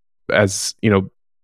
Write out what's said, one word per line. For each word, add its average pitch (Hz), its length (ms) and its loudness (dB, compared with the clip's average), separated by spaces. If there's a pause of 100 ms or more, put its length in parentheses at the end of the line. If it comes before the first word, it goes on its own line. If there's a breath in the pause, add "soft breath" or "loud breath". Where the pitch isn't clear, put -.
(320)
as, - 500 -2
you 113 80 0
know, 98 200 2 (340)